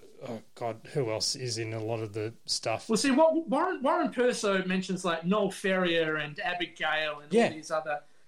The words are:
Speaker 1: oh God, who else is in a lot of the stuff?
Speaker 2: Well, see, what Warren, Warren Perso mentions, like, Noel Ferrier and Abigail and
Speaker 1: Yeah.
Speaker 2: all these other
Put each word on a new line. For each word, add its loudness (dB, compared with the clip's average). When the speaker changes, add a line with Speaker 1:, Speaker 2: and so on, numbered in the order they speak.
Speaker 1:
oh -10
God, -6
who 0
else -2
is -6
in -4
a -4
lot -2
of -6
the -4
stuff? -2
Speaker 2:
Well, 4
see, 2
what 4
Warren, 0
Warren 2
Perso 2
mentions, -2
like, -2
Noel 4
Ferrier 2
and -6
Abigail -2
and -18
Speaker 1:
Yeah. 6
Speaker 2:
all -4
these -10
other -2